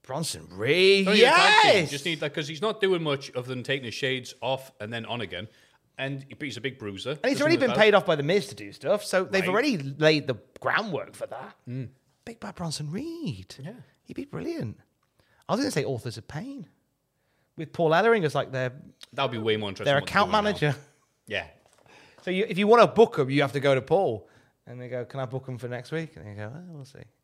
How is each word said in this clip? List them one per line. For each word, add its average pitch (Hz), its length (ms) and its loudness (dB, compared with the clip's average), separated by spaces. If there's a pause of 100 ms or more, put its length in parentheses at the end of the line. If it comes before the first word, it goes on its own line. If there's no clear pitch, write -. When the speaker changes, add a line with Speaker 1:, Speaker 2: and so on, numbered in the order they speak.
Speaker 1:
Bronson 127 500 -8
Reed, 180 540 4
Speaker 2:
Don't 202 100 4
need 214 80 10
a 247 40 10
tag 381 340 8
team. 403 100 8 (120)
Speaker 1:
yes! 139 80 -4
Speaker 2:
Just 143 140 -6
need 160 140 -2
that, 151 140 -4
'cause 151 160 -4
he's 156 120 -8
not 214 200 -2
doing 190 220 2
much 139 320 -4
other 123 120 -8
than 127 160 -8
taking 135 220 -4
his 107 80 -8
shades 131 480 -4
off 131 300 -4 (100)
and 107 100 -10
then 117 140 -8
on 113 160 -6
again. 92 260 -8 (500)
And 135 300 -8
he, - 60 -20
but - 120 -12
he's 123 120 -10
a - 40 -12
big 123 180 -8
bruiser. 104 320 -8
Speaker 1:
And 147 140 -8
he's 269 100 2
Speaker 2:
Doesn't 277 80 -2
Speaker 1:
already 320 120 4
Speaker 2:
look 262 60 0
Speaker 1:
been 254 100 2
Speaker 2:
out. 127 60 0
Speaker 1:
paid 214 160 8
off 185 120 4
by 170 120 2
The 143 60 -4
Miz 185 240 0
to - 80 -16
do 101 180 -16
stuff, 202 320 -2
so 190 180 0
they've 190 200 0
Speaker 2:
Right. 185 60 -2
Speaker 1:
already 226 280 0
laid 143 500 2
the 123 80 -2 (240)
groundwork 139 560 -2
for 113 120 -10
that. - 280 -14 (140)
Speaker 2:
Mm. 123 200 -8 (360)
Speaker 1:
Big 226 160 -16
Bad 202 140 -14
Bronson 151 360 -8
Reed. 247 720 -8
Speaker 2:
Yeah. 180 80 -12 (320)
Speaker 1:
He'd - 120 -18
be 277 100 -10
brilliant. 285 520 -8 (680)
I 165 60 -2
was 240 80 -2
gonna 285 100 -2
say 131 140 -2
Authors 117 320 -6
of 110 100 -18
Pain 247 400 -12 (880)
with - 160 -12
Paul 160 200 2
Ellering 202 340 4
as, 139 100 -2
like, 131 160 -2
their 127 220 -4 (400)
Speaker 2:
That 139 100 -2
would 127 80 0
be 117 60 -6
way 110 180 2
more 104 140 -4
interesting - 160 -8
Speaker 1:
their 143 100 4
Speaker 2:
than 143 60 4
what - 80 -8
Speaker 1:
account 196 240 2
Speaker 2:
they're 214 80 2
doing 208 200 -2
now. 147 100 2
Speaker 1:
manager. 127 40 -2 (520)
Speaker 2:
Yeah. 98 180 -6 (800)
Speaker 1:
So 185 80 -4
you, 185 180 0
if 165 80 -4
you 202 100 2
wanna 220 200 8
book 220 320 4
'em, 131 100 0
you 139 120 2
have 139 120 0
to 143 80 -2
go 139 120 4
to 131 80 2
Paul. 160 460 0 (380)
And 123 140 -16
they 123 80 -14
go, 123 160 -8
"Can 135 160 -12
I 131 60 -4
book 131 240 -8
'em 123 80 -10
for 120 100 -12
next 120 240 -12
week?" 160 240 -8
And 85 100 -18
they 104 100 -14
go, 104 200 -10
"Oh, 180 140 -16
we'll 143 160 -16
see." - 140 -20 (240)